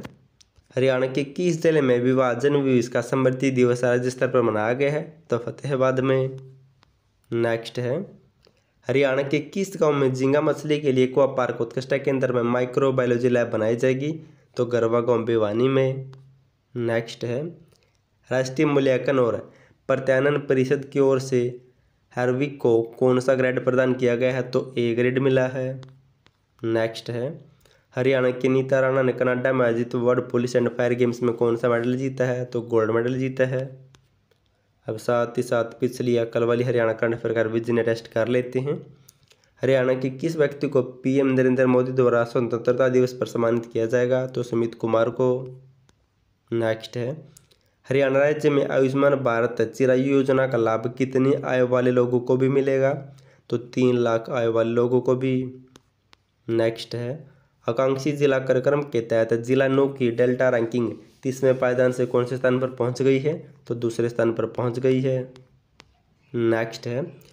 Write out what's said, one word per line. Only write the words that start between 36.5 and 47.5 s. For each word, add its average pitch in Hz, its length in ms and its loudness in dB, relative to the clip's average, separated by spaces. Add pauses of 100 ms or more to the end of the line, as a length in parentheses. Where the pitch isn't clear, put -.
हरियाणा 117 280 0
करंट 117 220 -2
अफेयर 113 200 -4
का 113 80 0
रिवीजन 113 400 0
टेस्ट 113 260 -2
कर 113 200 -2
लेते 123 300 -2
हैं। 143 220 -4 (840)
हरियाणा 127 320 2
के 131 180 -4
किस 165 240 -6
व्यक्ति 139 320 0
को 127 140 2
पीएम 135 480 -2
नरेंद्र 127 360 4
मोदी 127 260 2
द्वारा 120 340 4
स्वतंत्रता 123 640 0
दिवस 127 240 2
पर 123 140 -6
सम्मानित 117 400 -2
किया 113 200 -4
जाएगा? 123 400 0
तो 127 160 -6
सुमित 117 340 -4
कुमार 113 340 0
को। 127 180 0 (1200)
नेक्स्ट 113 460 -2
है, 120 140 -6 (760)